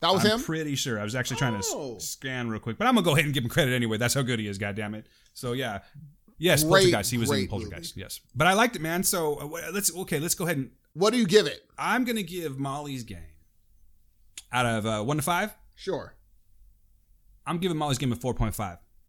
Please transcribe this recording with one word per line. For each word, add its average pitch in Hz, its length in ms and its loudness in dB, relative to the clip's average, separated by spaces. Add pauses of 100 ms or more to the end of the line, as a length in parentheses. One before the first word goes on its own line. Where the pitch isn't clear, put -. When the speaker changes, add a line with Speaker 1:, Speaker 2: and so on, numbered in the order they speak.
Speaker 1:
That 170 120 4
was 190 120 4
Speaker 2:
I'm 214 140 4
Speaker 1:
him? 254 60 -4
Speaker 2:
pretty 160 320 -2
sure. 120 240 -2
I 104 40 -4
was 107 100 -4
actually 127 240 -2
trying 123 160 0
to 101 40 -4
s-, 101 140 -4
Speaker 1:
Oh. 139 260 -8
Speaker 2:
scan 123 500 -6
real 110 120 -4
quick, 110 180 -6
but 208 80 0
I'm 254 80 6
gonna 208 100 4
go 165 100 4
ahead 156 100 6
and 147 100 0
give 139 100 0
him 117 60 -2
credit 131 240 4
anyway. 113 220 2
That's 120 180 2
how 139 80 2
good 123 160 0
he 107 80 -4
is, 101 120 -6
God 101 180 -4
damn 107 180 -6
it. 107 120 -14 (280)
So 123 200 -6
yeah, 117 260 -4 (580)
yes, 156 240 6
Speaker 1:
Great, 156 80 2 (120)
Speaker 2:
Poltergeist. 127 280 4
He 123 80 0
was 110 120 2
in 110 60 4
Speaker 1:
great 98 140 -2
Speaker 2:
Poltergeist. 87 460 -8
Speaker 1:
movie. 95 80 -10
Speaker 2:
Yes, - 160 -12 (140)
but 143 120 2
I 185 60 6
liked 233 240 4
it, 156 60 -8
man. 165 200 -2
So 156 380 0
uh, 139 60 -8
wha-, 165 140 -10 (120)
let's, 196 240 -2
okay, 175 240 -4
let's 165 140 -2
go 185 100 -4
ahead 160 140 -2
and 127 120 -6 (220)
Speaker 1:
What 196 200 2
do 247 60 2
you 226 80 4
give 196 200 6
it? 98 160 -8 (160)
Speaker 2:
I'm 202 260 0
gonna 226 180 -2
give 165 360 -6
Molly's 139 460 -6
Game 101 140 -14 (1300)
out 123 140 2
of, 113 200 0
uh, 110 160 0
one 135 140 -2
to 147 60 0
five. 180 320 -2 (200)
Speaker 1:
Sure. 135 400 -8 (1300)
Speaker 2:
I'm 170 120 -4
giving 175 180 -2
Molly's 147 220 0
Game 131 140 0
a 110 40 -2
four 123 180 -4
point 113 200 -2
five. 90 240 -8 (300)